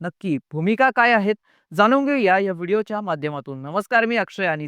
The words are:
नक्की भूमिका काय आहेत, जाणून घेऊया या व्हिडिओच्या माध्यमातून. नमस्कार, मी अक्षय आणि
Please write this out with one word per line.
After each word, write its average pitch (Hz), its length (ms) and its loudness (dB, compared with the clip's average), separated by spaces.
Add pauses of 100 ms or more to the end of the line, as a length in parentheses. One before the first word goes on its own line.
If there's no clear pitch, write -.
नक्की 170 360 -4
भूमिका 208 580 0
काय 240 160 4
आहेत, 214 240 2 (380)
जाणून 240 320 4
घेऊया 214 340 4
या 196 140 -2
व्हिडिओच्या 208 480 -4
माध्यमातून. 147 560 -6
नमस्कार, 190 480 0
मी 233 120 -2
अक्षय 190 280 -4
आणि 156 220 -2